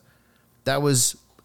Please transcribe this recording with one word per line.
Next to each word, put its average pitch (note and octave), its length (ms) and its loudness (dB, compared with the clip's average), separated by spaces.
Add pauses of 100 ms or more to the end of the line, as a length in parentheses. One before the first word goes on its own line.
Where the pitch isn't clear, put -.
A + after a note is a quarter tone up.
(640)
That C#3 180 -2
was, C#3 320 0 (300)